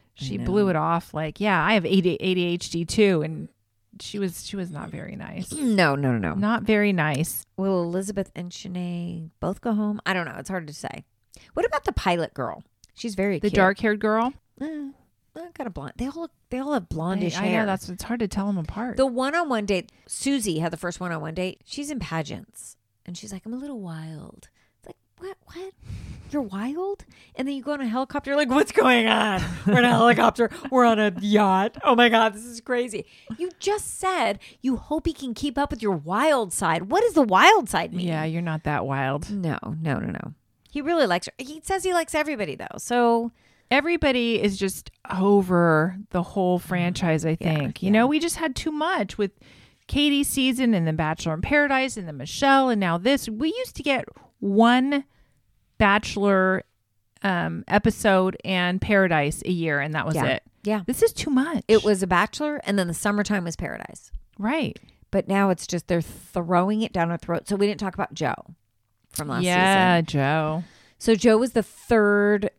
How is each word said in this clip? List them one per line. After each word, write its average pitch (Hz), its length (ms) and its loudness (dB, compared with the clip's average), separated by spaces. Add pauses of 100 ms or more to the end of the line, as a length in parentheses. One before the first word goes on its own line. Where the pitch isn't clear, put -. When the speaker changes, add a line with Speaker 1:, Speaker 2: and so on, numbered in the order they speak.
(140)
Speaker 1:
she 127 240 -8
Speaker 2:
know. - 60 -6
Speaker 1:
blew 196 240 4
it 175 80 2
off 165 360 0
like, 156 280 -6
"Yeah, 196 200 4
I 185 140 4
have 185 120 4
A 190 140 6
D, 175 100 2 (100)
A 185 140 0
D 180 100 0
H 175 260 -4
D 170 140 -4
too." 190 380 4
And 156 260 -8 (500)
she - 220 -10
was, 185 260 -6
she - 80 -10
was 185 160 -8
not 165 200 -12
very - 260 -12
nice. - 360 -12
Speaker 2:
<clears throat> 294 60 -10
No, 190 380 4
no, 135 160 2
no, 117 60 2
no. 82 160 -2
Speaker 1:
Not 208 280 0
very 208 300 2
nice. 156 520 -2 (120)
Speaker 2:
Will 190 260 0
Elizabeth 190 540 -4
and 175 160 -12
Shanae 175 800 -8 (100)
both 180 200 -4
go 233 120 -2
home? 208 340 -2
I 190 60 0
don't 175 140 -2
know. 131 120 -12
It's - 120 -12
hard 175 180 -8
to 147 60 -16
say. - 300 -12 (500)
What 349 120 0
about 571 180 -2
the - 80 -2
pilot 175 400 0
girl? 120 300 -6 (320)
She's 214 220 -8
very 190 240 0
Speaker 1:
The 208 100 0
Speaker 2:
cute. 185 40 -2
Speaker 1:
dark-haired 202 440 4
girl? 220 360 0 (260)
Speaker 2:
Eh, 294 300 -8 (460)
eh, 311 40 -12 (140)
got 262 120 -10
a 214 40 -6
blonde. 147 260 -12
They 240 100 -6
all 277 60 -8 (100)
look, 320 100 -12 (180)
they 247 80 -6
all 269 140 -4
have 202 160 -2
blondish 180 460 -2
Speaker 1:
They, - 40 -6
I 202 80 -2
Speaker 2:
hair. 214 140 2
Speaker 1:
know, 220 60 0
that's, 190 220 -4
it's 180 160 -12
hard 240 160 -6
to 214 80 -2
tell 202 200 -4
'em 196 100 -2
apart. 202 380 -6
Speaker 2:
The 262 100 4
one-on-one 262 600 -2
date, 190 240 -2 (160)
Susie 214 520 -2
had 165 140 -2
the 170 40 -8
first 175 240 -8
one-on-one 160 340 -6
date. 180 300 -6
She's 285 260 -10
in 277 100 -6
pageants. - 760 -8 (300)
And 175 100 -12
she's 208 160 -14
like, 190 140 -14
"I'm 226 80 -10
a - 40 -8
little 277 220 -10
wild." 160 680 -14 (300)
It's - 100 -20
like, - 80 -20 (220)
"What? 370 180 -14 (180)
What? 381 200 -14 (580)
You're 285 100 -2
wild?" 269 600 -8 (320)
And 262 100 -4
then 277 80 -4
you 262 80 -8
go 285 100 -6
on 285 80 -6
a 262 80 -4
helicopter, 269 460 -4
like, 294 160 2
"What's 277 220 2
going 247 340 4
on? 214 340 2 (260)
We're 196 120 6
in 240 60 6
a 240 60 6
helicopter. 233 600 4 (220)
We're 254 140 6
on 226 120 4
a 208 220 2
yacht. 202 640 2
Oh 269 100 4
my 240 140 6
God, 220 260 4
this 220 100 -16
is 240 160 -16
crazy." 240 440 -4 (340)
You 359 120 -6 (100)
just - 400 -4
said 294 400 0 (200)
you 254 160 0
hope - 300 -4
he 330 60 0
can 254 220 -8
keep 269 220 -4
up 285 140 -2
with 226 120 -8
your 208 140 0
wild 208 560 0
side. 170 380 -2
What 359 120 4
does 466 120 2
the 311 80 8
wild 254 460 6
side 170 260 -2
mean? 175 140 -4
Speaker 1:
Yeah, 156 160 -2
you're 160 180 -4
not 160 220 -6
that 143 220 -2
wild. 139 440 -4
Speaker 2:
No, 185 280 -4 (220)
no, 156 200 -2
no, - 100 -6
no. - 240 -10 (360)
He 294 120 -8
really 311 240 2
likes 175 200 0
her. - 120 -14
He 302 260 -14
says 381 200 -4
he 370 100 0
likes 330 200 0
everybody, 285 400 -2
though. - 220 -12
So 233 560 2 (380)
Speaker 1:
everybody 269 720 2
is 196 180 0
just 190 320 -4 (200)
over 180 880 4 (140)
the 175 120 -2
whole 180 360 0
franchise, 175 640 0
I 160 160 0
Speaker 2:
Yeah, 156 180 0
Speaker 1:
think. - 240 -4
You 180 40 -2
Speaker 2:
yeah. 196 60 4
Speaker 1:
know, 226 140 6
we 294 120 2
just 330 180 -2
had 311 180 -4
too - 160 -4
much 302 460 -2
with 202 140 -2 (560)
Katie's 285 420 2
season 254 460 2
and 170 120 2
then 156 100 0
Bachelor 160 380 -2
in 165 60 -6
Paradise 269 560 0
and 190 100 -10
then 151 120 -12
Michelle 269 500 4
and 226 100 2
now 175 200 0
this. 262 320 2
We 226 180 -2
used 480 280 -6
to 277 60 -10
get 269 220 0 (360)
one 247 640 4 (760)
Bachelor, 196 880 2 (580)
um, 165 460 -4
episode 190 760 2
and 180 360 -2
Paradise 175 640 2
a - 80 -2
year, 160 280 0
and 147 140 -4
that 156 120 -2
was 156 100 -2
Speaker 2:
Yeah. 135 100 0
Speaker 1:
it. 135 160 -2 (220)
Speaker 2:
Yeah. 208 220 -2
Speaker 1:
This 262 160 0
is 453 100 4
too - 180 -4
much. 277 380 0
Speaker 2:
It 220 160 6
was 196 180 2
a 196 40 0
Bachelor, 214 580 0
and 202 140 0
then 180 100 0
the 165 60 -4
summertime 208 500 -2
was 165 120 -8
Paradise. - 540 -12 (280)
Speaker 1:
Right. 240 400 -4 (320)
Speaker 2:
But - 180 0
now 196 220 4
it's 175 160 -2
just 175 220 -6
they're 170 140 2
throwing 180 800 -2
it - 100 -6
down 170 180 0
our 170 60 -2
throat. - 320 -6
So 202 80 -2
we 202 100 4
didn't 202 140 -4
talk 190 140 -6
about - 180 -6
Joe 139 220 -2 (760)
from 151 180 -8
last 143 160 -2
Speaker 1:
Yeah, 185 540 4
Speaker 2:
season. 165 80 0
Speaker 1:
Joe. 156 580 0 (340)
Speaker 2:
So 226 160 2
Joe 220 240 4
was 240 140 0
the 226 100 2
third 208 960 2